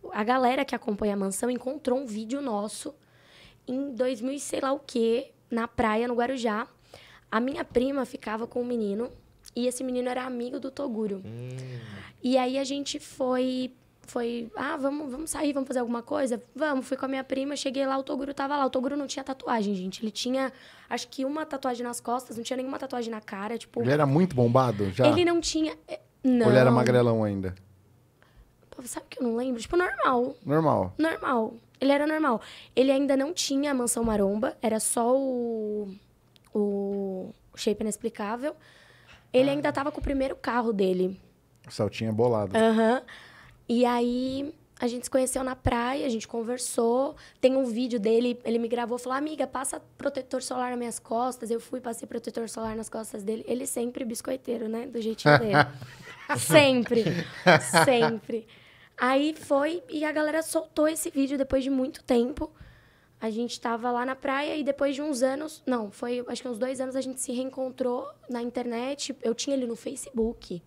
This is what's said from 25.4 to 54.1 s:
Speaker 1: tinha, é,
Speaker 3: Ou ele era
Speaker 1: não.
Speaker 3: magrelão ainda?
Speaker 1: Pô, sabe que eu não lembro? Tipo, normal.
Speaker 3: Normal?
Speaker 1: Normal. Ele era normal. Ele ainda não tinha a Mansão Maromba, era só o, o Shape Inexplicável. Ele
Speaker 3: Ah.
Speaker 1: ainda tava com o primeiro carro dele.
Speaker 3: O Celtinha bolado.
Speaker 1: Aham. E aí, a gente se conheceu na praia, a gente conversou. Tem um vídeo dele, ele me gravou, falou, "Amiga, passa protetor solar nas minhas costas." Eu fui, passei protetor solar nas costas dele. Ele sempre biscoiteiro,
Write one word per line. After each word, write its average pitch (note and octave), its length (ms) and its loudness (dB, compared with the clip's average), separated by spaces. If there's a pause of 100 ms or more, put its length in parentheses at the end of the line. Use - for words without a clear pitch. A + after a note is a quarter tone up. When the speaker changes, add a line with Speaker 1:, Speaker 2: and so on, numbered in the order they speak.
Speaker 1:
tinha, D#4 360 -2 (100)
é, - 140 -12 (240)
Speaker 3:
Ou C4 60 6
ele A#3+ 260 8
era B2+ 100 10
Speaker 1:
não. B2 60 8
Speaker 3:
magrelão A#2+ 500 6
ainda? G2 320 -2 (1160)
Speaker 1:
Pô, - 140 -16
sabe - 260 -10
que - 100 -14
eu C#4 60 -2
não A3+ 100 0
lembro? B3 240 -2
Tipo, E4+ 160 -2
normal. C#4+ 580 2 (100)
Speaker 3:
Normal? C3 520 4
Speaker 1:
Normal. B3 580 0 (260)
Ele C#4 120 4
era C#4+ 140 4
normal. D4+ 340 2 (340)
Ele C4 160 6
ainda C4+ 260 4
não C#4 160 0
tinha C#4+ 380 0
a C#4 40 0
Mansão A#3+ 280 0
Maromba, G#3+ 600 2
era A3 180 2
só B3 360 2
o, A3+ 720 -2 (680)
o G3 760 -2 (240)
Shape G#3+ 280 -2
Inexplicável. A3 720 -4 (800)
Ele C4 180 6
Speaker 3:
Ah. - 20 2
Speaker 1:
ainda C#4+ 200 0
tava C#4+ 200 -2
com D4+ 80 -8
o - 20 -6
primeiro C4+ 320 0
carro A#3 380 0
dele. F#3 480 0 (460)
Speaker 3:
O - 40 -20
Celtinha A2 420 -2
bolado. G#2+ 440 2
Speaker 1:
Aham. A3+ 460 4 (680)
E A#3+ 160 4
aí, B3+ 720 0 (260)
a B3 60 0
gente A#3+ 180 -4
se - 60 -10
conheceu C4 340 0
na B3+ 100 -4
praia, B3+ 520 -2
a - 20 0
gente A3+ 180 -2
conversou. B3 880 0 (260)
Tem C4 140 6
um C4+ 120 2
vídeo A#3+ 340 -2
dele, A#3 440 2
ele A#3 140 0
me A#3 100 -2
gravou, A#3+ 300 -2
falou, B3+ 200 -4
"Amiga, C#4+ 280 -4
passa C4+ 340 -6 (180)
protetor C4 440 -4
solar B3 280 -4
nas B3 80 -4
minhas A#3 200 -6
costas." A#3+ 520 -4
Eu A#3 100 0
fui, B3+ 200 -8
passei A#3+ 280 -8
protetor A3+ 400 -6
solar A3 260 -6
nas A3 140 -8
costas A3 340 -10
dele. G#3+ 240 -4
Ele B3+ 200 -2
sempre B3 380 -4
biscoiteiro, A#3 640 -4